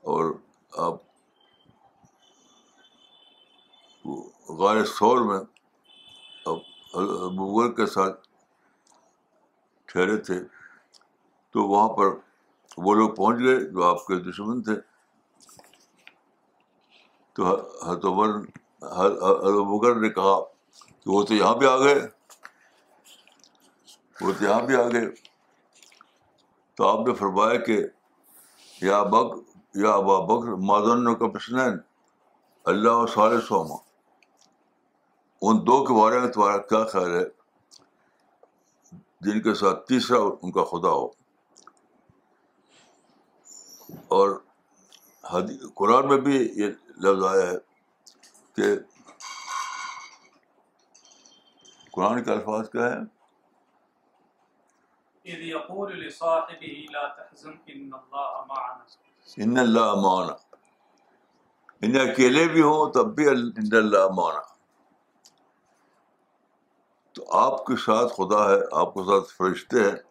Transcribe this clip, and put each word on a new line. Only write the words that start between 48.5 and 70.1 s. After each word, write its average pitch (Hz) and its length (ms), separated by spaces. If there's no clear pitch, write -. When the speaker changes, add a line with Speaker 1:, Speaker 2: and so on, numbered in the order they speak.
Speaker 1:
کہ 104 60
قرآن 110 320
کے 113 60
الفاظ 107 400
کیا 117 180
ہیں؟ - 120
Speaker 2:
اذ 170 160
یقول 165 680
لصاحبہ 160 840
لا 147 160
تحزن - 420
ان 139 260
اللہ 135 560
معنا۔ 135 360
Speaker 1:
ان 113 220
اللہ 113 360
معنا، 92 640
یعنی 123 300
اکیلے 131 380
بھی 160 140
ہوں 151 300
تب 107 220
بھی 147 140
ال-، 120 280
ان 107 200
اللہ 101 400
معنا۔ 80 400
تو - 200
آپ 117 340
کے 127 100
ساتھ 117 360
خدا 101 380
ہے، 98 60
آپ 87 220
کے 101 60
ساتھ 95 360
فرشتے 95 440
ہیں 101 160